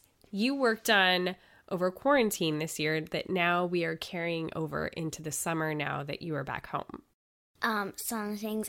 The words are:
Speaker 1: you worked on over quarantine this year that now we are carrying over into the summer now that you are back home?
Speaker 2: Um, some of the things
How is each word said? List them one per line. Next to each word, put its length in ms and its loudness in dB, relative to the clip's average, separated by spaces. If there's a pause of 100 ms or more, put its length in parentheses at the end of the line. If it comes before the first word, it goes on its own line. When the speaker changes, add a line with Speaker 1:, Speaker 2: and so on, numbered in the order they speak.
(300)
Speaker 1:
you 240 2
worked 340 2
on 480 6 (320)
over 220 0
quarantine 680 2
this 220 -4
year 200 0
that 280 -6
now 380 2
we 180 0
are 120 -2
carrying 600 -4
over 320 -2
into 340 -6
the 80 -6
summer 440 -2
now 280 -2
that 200 -8
you 120 -4
are 80 -2
back 260 -6
home? 340 -8 (600)
Speaker 2:
Um, 340 0
some 280 -6
of 60 -4
the 80 -4
things 300 -4